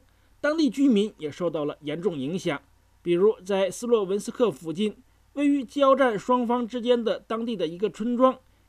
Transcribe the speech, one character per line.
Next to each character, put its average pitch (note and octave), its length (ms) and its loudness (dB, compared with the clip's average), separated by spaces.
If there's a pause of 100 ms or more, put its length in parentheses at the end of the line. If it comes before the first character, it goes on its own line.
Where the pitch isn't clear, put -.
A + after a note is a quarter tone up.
(420)
当 D4+ 160 -2
地 D4+ 120 2
居 C#4 200 2
民 G#3 280 2
也 D3+ 140 -8
受 E3+ 180 -4
到 D3+ 140 -4
了 D3 180 -6
严 D3 200 -8
重 F3 160 -2
影 C#3+ 200 -6
响。 D#3 240 -4 (400)
比 F3 120 -2
如 G3 320 2
在 F#3+ 260 0
斯 A#3 160 -10
洛 A3+ 160 2
文 F#3+ 160 -2
斯 A3 100 -8
克 A3+ 220 0
附 D#3+ 220 -10
近， G#3 240 -2 (360)
位 C#4+ 140 0
于 C#4+ 160 2
交 C4+ 320 4
战 A#3+ 240 2
双 B3 260 0
方 A#3+ 220 0
之 B3 140 -8
间 A#3+ 200 2
的 G#3 160 -2
当 A#3 280 -6
地 A#3 100 -4
的 F3 100 -2
一 E3 120 -8
个 G3+ 120 -2
村 A#3 280 -4
庄， B3+ 200 4 (320)